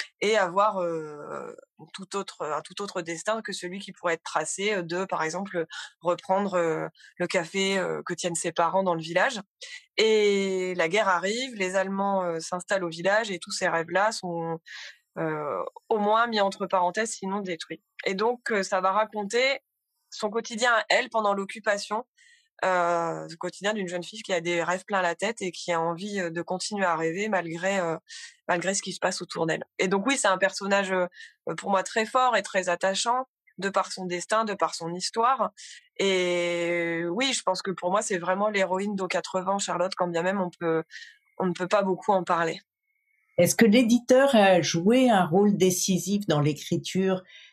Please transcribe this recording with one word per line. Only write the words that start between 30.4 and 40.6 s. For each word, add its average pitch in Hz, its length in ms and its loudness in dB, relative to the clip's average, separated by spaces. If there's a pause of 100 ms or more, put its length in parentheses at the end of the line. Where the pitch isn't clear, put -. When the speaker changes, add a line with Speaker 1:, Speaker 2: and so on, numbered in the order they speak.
Speaker 1:
euh, 180 140 2 (500)
pour 190 140 -6
moi 190 120 2
très 220 240 -2
fort 254 300 2
et 196 60 0
très 190 260 -2
attachant, 196 580 0 (320)
de 190 100 -2
par 190 240 0
son 185 140 -8
destin, 180 380 0
de 202 100 -4
par 160 200 0
son 165 200 -6
histoire. 233 560 0 (480)
Et 175 1120 0
oui, 254 240 0
je - 80 -4
pense 185 180 0
que 196 100 -6
pour 180 200 -4
moi, 202 100 2
c'est 202 180 -2
vraiment 185 300 0
l'héroïne 196 480 -2
d'Aux 185 120 -4
quatre-vingts, 185 500 -2
Charlotte, 180 380 -2
quand 180 120 0
bien 170 140 -2
même 196 180 0
on 175 100 -2
peut, 165 320 0 (560)